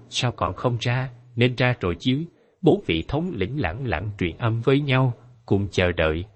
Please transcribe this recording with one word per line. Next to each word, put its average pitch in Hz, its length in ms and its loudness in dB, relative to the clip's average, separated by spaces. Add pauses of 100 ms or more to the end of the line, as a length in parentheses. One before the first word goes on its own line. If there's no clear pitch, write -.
sao 123 220 -2
còn 98 220 -2
không 120 260 -2
ra, 127 300 -2 (260)
nên 120 200 2
ra 123 260 2
rồi 87 180 0
chứ. 135 260 0 (360)
Bốn 180 240 4
vị - 220 0
thống 170 280 -2
lĩnh 117 260 -4
lẳng 104 260 -4
lặng 92 220 -4 (100)
truyền - 180 -2
âm 117 240 0
với 139 200 2
nhau, 131 320 2 (320)
cùng 98 260 2
chờ 90 200 2
đợi, 82 340 0 (100)